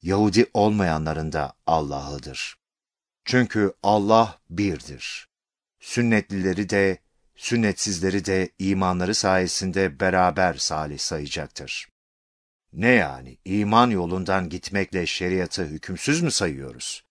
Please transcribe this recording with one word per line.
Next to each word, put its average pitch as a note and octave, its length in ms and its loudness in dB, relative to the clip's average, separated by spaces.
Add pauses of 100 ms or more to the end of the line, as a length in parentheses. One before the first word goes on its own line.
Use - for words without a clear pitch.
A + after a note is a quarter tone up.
Yahudi G2+ 520 4
olmayanların D#2+ 760 0
da D2 220 -4 (140)
Allah'ıdır. C#2+ 880 -4 (680)
Çünkü A2 480 2 (100)
Allah G#2+ 560 4 (100)
birdir. E2+ 800 -6 (520)
Sünnetlileri G2+ 880 0
de, G2 280 2 (380)
sünnetsizleri G2 920 -2
de F#2 240 0 (100)
imanları F#2+ 560 0
sayesinde F#2 840 0
beraber F#2 540 2
salih D2 460 -6
sayacaktır. D2 880 -8 (840)
Ne G#2+ 160 2
yani, C2+ 560 2
iman G#2 440 4
yolundan F#2 600 0
gitmekle F#2 560 -4
şeriatı F2+ 600 -2
hükümsüz F2+ 560 -4
mü D#3+ 100 0
sayıyoruz? C2+ 800 -6